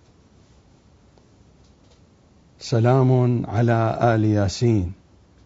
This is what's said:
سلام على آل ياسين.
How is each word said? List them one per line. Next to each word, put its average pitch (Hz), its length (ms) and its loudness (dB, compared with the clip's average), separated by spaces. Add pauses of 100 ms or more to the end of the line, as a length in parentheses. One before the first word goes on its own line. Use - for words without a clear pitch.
(2500)
سلام 123 880 2
على 113 560 -2
آل 113 240 0
ياسين. 104 680 -2 (520)